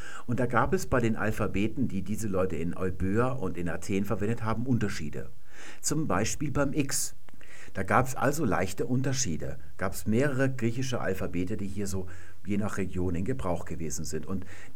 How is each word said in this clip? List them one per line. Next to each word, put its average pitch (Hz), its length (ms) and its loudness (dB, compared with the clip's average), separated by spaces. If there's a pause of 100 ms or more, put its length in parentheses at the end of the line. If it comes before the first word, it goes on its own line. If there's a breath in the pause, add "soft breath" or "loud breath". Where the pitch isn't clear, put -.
(280 loud breath)
Und 120 120 0
da 123 60 2
gab 127 280 4
es 190 120 2
bei 120 160 4
den 110 160 4
Alphabeten, 104 720 0
die 95 120 -2
diese 104 280 -2
Leute 92 260 2
in 82 180 0
Euböa 95 600 0
und 92 240 -2
in 87 100 -2
Athen 98 380 0
verwendet 110 400 0
haben, 113 200 0
Unterschiede. 98 640 0 (520 loud breath)
Zum 151 260 0
Beispiel 107 440 0
beim 139 200 2
X. - 440 0 (580 loud breath)
Da 98 100 0
gab's 120 320 4
also 143 300 0
leichte 90 400 2
Unterschiede. 120 720 0 (180 loud breath)
Gab's 95 320 -2
mehrere 135 420 2
griechische 123 520 0
Alphabete, 95 560 0
die 98 100 -2
hier 101 200 -2
so 90 200 -2 (380 loud breath)
je 101 120 0
nach 104 200 0
Region 90 380 0
in 92 100 0
Gebrauch 95 400 0
gewesen 78 400 -2
sind. 78 220 -2
Und 92 180 -2 (300 loud breath)